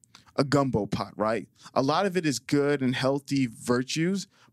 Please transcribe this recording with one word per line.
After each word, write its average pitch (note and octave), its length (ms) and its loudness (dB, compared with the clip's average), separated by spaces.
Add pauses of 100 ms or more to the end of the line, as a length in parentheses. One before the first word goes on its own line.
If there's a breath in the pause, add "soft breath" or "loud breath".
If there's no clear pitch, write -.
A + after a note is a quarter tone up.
(360 loud breath)
a C#3 80 4
gumbo C3+ 420 2
pot, G2+ 320 -6
right? G#2+ 300 0 (260 loud breath)
A - 80 0
lot D3+ 240 0
of F3+ 120 -2
it E3+ 80 -2
is C3 140 0
good C#3+ 420 0
and B2+ 140 0
healthy C#3 500 0
virtues, C3 800 -2 (260 soft breath)